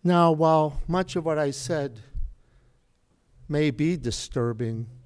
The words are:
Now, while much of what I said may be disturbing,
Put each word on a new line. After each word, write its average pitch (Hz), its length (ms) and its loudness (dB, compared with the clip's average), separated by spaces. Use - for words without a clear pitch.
Now, 175 280 6
while 156 560 2
much 180 280 -2
of 170 100 -4
what 156 120 0
I 143 140 0
said 139 480 -6
may 151 240 0
be 160 260 -2
disturbing, 117 880 -6